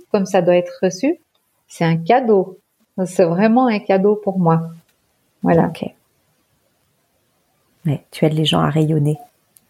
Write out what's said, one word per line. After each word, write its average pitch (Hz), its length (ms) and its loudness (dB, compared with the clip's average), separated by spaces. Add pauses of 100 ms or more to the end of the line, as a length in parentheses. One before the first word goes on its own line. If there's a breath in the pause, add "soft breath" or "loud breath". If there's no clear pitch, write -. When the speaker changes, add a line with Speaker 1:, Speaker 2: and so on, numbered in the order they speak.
(120)
Speaker 1:
comme 202 120 0
ça 196 160 0
doit 175 160 2
être 175 160 -2 (100)
reçu, 226 360 -2 (500)
c'est - 160 -6
un 165 120 2
cadeau. 202 640 0 (480)
C'est 185 180 0
vraiment 220 420 2
un 214 120 -2
cadeau 196 380 0
pour 196 220 -6
moi. 165 240 2 (800)
Voilà. 175 260 2
Speaker 2:
Ok. - 160 -10 (2000)
Ouais, 143 240 -4
tu - 140 -2
aides 156 100 0
les 156 120 -2
gens 165 140 0
à 156 100 0
rayonner. 151 480 0 (520)